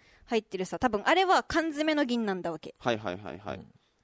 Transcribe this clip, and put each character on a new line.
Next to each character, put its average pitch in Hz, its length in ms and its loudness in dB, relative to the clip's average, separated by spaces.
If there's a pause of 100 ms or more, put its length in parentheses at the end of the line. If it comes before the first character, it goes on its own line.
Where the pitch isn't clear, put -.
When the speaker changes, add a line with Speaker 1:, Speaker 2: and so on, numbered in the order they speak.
(260)
Speaker 1:
入 226 140 0
っ - 40 0
て - 140 -8
る 185 80 -4
さ、 175 120 -6
多 254 120 2
分 208 160 0
あ 277 100 4
れ 370 100 6
は 359 180 4
缶 320 220 0
詰 311 300 0
の 294 100 2
銀 233 200 0
杏 190 180 -2
だ 170 80 -4
わ - 80 -8
け。 - 180 -16
Speaker 2:
は 123 140 -2
い 113 80 0
は 107 120 -6
い 90 60 -4
は 101 160 -12
い 87 60 -12
は 87 160 -8
い。 - 20 -8
Speaker 3:
う - 40 -12
ん。 - 20 -16
い - 20 -20 (380)